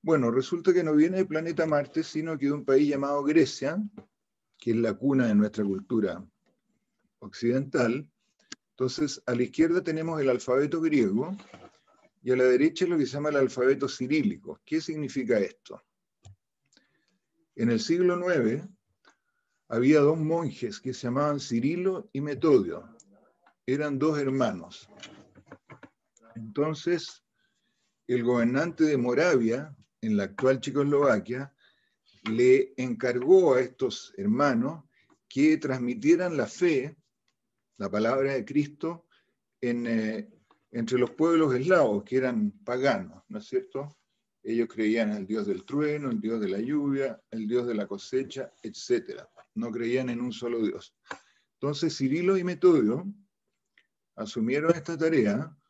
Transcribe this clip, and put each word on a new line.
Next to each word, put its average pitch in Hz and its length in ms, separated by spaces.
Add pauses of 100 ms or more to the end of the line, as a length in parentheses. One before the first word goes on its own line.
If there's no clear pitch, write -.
Bueno, 147 300
resulta 151 420
que 175 120
no 156 100
viene 170 240
del 190 80
planeta 160 400
Marte, 151 360
sino 160 360
que 139 80
de 139 60
un 147 120
país 139 240
llamado 143 340
Grecia, 156 600 (760)
que - 120
es 110 60
la 113 180
cuna 135 320
de 110 80
nuestra 104 300
cultura 98 600 (960)
occidental. 131 920 (600)
Entonces, 135 560
a 127 80
la 123 80
izquierda 165 400
tenemos 160 380
el 135 80
alfabeto 135 520
griego, 147 560 (840)
y 123 100
a 127 40
la 127 80
derecha 139 420
lo 170 120
que 139 80
se 127 60
llama 147 180
el 147 60
alfabeto 131 520
cirílico. 131 760
¿Qué 156 160
significa 135 580
esto? - 440 (1700)
En 117 160
el 110 100
siglo 175 360
nueve 156 500 (1000)
había 131 320
dos 151 180
monjes 156 640
que 131 120
se - 140
llamaban 143 340
Cirilo 165 720
y 139 80
Metodio. 127 760 (680)
Eran 143 320
dos 151 200
hermanos. 131 720 (1400)
Entonces, 151 880 (840)
el 123 180
gobernante 123 600
de 151 140
Moravia, 127 760 (280)
en 110 140
la 98 80
actual 127 360
Checoslovaquia, 139 920 (720)
le 127 520
encargó 127 800
a 127 60
estos - 580
hermanos 131 640 (440)
que 156 280
transmitieran 135 800
la 123 100
fe, 151 500 (840)
la 101 120
palabra 127 440
de 123 100
Cristo, 147 640 (560)
en, 120 240
eh, 110 440 (400)
entre 117 280
los 120 140
pueblos 160 420
eslavos, 131 500
que 127 140
eran 117 320 (140)
paganos, 123 640
¿no 107 100
es 104 80
cierto? 135 500 (460)
Ellos 113 260
creían 110 420
en 104 80
el 95 80
dios 104 200
del 95 180
trueno, 147 460
el 110 100
dios 110 200
de 104 80
la 95 100
lluvia, 139 600 (120)
el 110 180
dios 120 180
de 120 80
la 104 120
cosecha, 123 680 (100)
etcétera. - 640 (280)
No 117 160
creían 120 400
en 120 100
un 123 120
solo 120 280
dios. - 340 (600)
Entonces, 147 420
Cirilo 170 400
y 180 80
Metodio 165 640 (1080)
asumieron 120 580
esta 165 240
tarea, 143 580 (140)